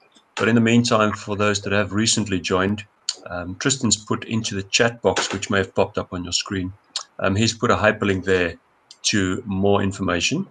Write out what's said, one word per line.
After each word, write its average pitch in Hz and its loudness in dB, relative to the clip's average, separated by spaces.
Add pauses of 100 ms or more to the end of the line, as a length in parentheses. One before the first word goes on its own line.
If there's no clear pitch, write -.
(360)
but 104 0
in 113 4
the 117 6
meantime, 113 4
for 104 -8
those 104 0
that 101 -4
have 101 0
recently 104 0
joined, 98 0 (400)
um, 90 -8
Tristan's 120 0
put - -6
into 113 -4
the 98 -4
chat 117 0
box, - 0
which 98 -6
may 101 0
have 95 0
popped - 0
up 92 -6
on 90 -6
your 85 -10
screen, 92 -4 (460)
um, 95 0
he's 113 2
put 117 0
a 98 4
hyperlink 101 2
there 90 2 (480)
to 92 0
more 98 2
information. 98 -2